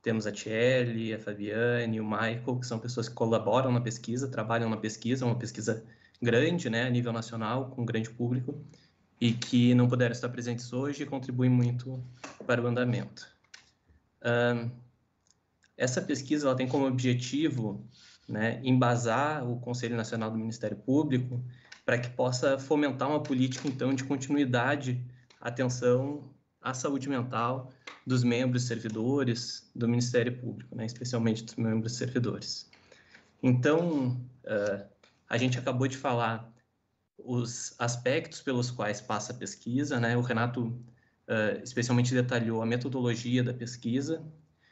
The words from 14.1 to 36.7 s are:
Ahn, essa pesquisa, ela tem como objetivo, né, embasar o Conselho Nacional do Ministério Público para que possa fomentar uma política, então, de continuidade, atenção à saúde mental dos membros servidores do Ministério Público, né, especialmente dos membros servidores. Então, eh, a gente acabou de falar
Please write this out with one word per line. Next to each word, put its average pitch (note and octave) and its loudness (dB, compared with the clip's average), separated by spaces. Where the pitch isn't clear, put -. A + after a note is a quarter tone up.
Ahn, A#2+ 2
essa B2+ 0
pesquisa, C#3 0
ela B2+ 4
tem B2+ 0
como C#3 2
objetivo, B2 0
né, A#2 -2
embasar B2+ 2
o A#2+ -4
Conselho A#2+ -4
Nacional A2+ -2
do A2+ -2
Ministério A2 -4
Público B2+ 0
para - 2
que B2 -4
possa C3 2
fomentar C3+ 0
uma D3+ 0
política, B2+ 0
então, B2+ 0
de C3 0
continuidade, C3 0
atenção B2 0
à B2+ -4
saúde C3+ -2
mental B2 -2
dos B2+ 4
membros B2 4
servidores A#2 -2
do A#2 0
Ministério A#2+ 2
Público, G#2+ -10
né, A#2 -6
especialmente A2+ -2
dos - -16
membros A2+ 0
servidores. - -4
Então, C3+ 4
eh, G2+ -2
a A#2+ 0
gente B2 2
acabou C3 0
de B2+ -6
falar A#2 -2